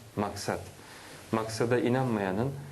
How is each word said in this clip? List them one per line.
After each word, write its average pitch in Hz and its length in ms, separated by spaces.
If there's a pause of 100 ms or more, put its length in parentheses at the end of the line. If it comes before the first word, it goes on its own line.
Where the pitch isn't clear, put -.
(160)
maksat. 98 440 (720)
Maksada 113 460
inanmayanın, 117 720 (220)